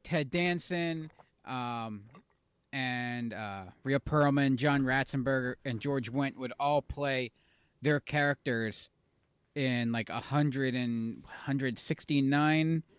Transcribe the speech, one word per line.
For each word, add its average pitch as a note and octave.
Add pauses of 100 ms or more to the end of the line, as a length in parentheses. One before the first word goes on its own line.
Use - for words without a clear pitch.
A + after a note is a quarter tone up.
Ted D3+
Danson, E3+ (360)
um, A#2 (680)
and, B2
uh, G2 (180)
Rhea C3+
Perlman, C#3+
John C#3
Ratzenberger, C3 (100)
and A#2+
George C3+
Wendt C#3
would B2
all C#3+
play C3+ (520)
their D3
characters C3+ (640)
in, B2
like, A#2
a A2
hundred C3+
and, A#2
hundred C3+
sixty-nine, D3+ (160)